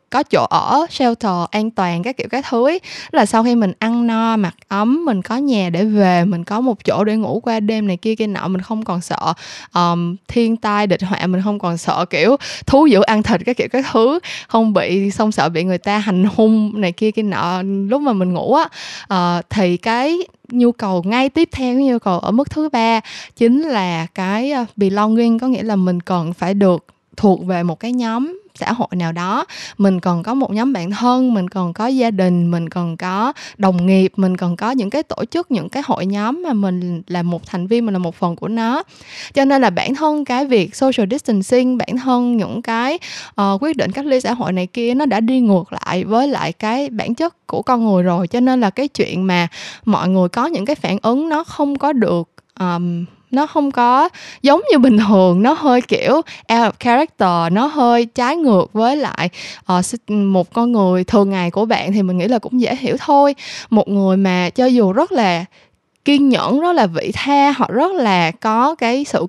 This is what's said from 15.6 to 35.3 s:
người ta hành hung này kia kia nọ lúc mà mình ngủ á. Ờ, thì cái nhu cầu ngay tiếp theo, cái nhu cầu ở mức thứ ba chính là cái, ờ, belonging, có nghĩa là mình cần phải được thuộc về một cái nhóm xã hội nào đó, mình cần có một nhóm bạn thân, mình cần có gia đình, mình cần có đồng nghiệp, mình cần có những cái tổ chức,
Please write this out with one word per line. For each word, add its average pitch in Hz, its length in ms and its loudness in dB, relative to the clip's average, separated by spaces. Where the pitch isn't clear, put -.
người 185 140 -2
ta 202 200 -4
hành 202 280 0
hung 214 460 2
này 180 100 0
kia 214 200 -2
kia 220 100 -4
nọ 180 420 -2
lúc 196 380 -2
mà 277 120 0
mình 180 200 0
ngủ 170 200 -2
á. 311 160 2
Ờ, 175 420 0
thì 180 280 0
cái 254 400 0
nhu 240 200 4
cầu 190 320 -2
ngay 247 260 0
tiếp 330 220 2
theo, 254 240 -2
cái 277 100 2
nhu 240 140 2
cầu 180 200 -2
ở - 120 -2
mức 254 180 0
thứ 311 200 -4
ba 226 300 0
chính 240 260 4
là 185 440 -2
cái, 208 360 -2
ờ, 247 140 -2
belonging, 220 640 2
có 254 80 -2
nghĩa 254 160 0
là 214 120 -2
mình 180 260 0
cần 175 320 -4
phải 180 200 -4
được 190 320 2
thuộc 190 280 2
về 180 180 -2
một 170 160 -4
cái 233 120 -8
nhóm 247 480 -4
xã - 120 -2
hội 240 200 -2
nào 170 200 -2
đó, 190 340 -4
mình 196 220 2
cần 170 240 -2
có 220 100 -4
một 254 180 -2
nhóm 240 220 0
bạn 180 180 -4
thân, 247 420 2
mình 180 160 0
cần 180 240 -4
có 220 140 -4
gia 254 240 2
đình, 180 400 2
mình 170 180 -2
cần 170 280 -6
có 196 360 -4
đồng 185 280 2
nghiệp, 190 300 4
mình 185 220 0
cần 175 180 -2
có 214 160 -4
những 226 180 -2
cái 302 140 -2
tổ - 220 -8
chức, 339 260 -4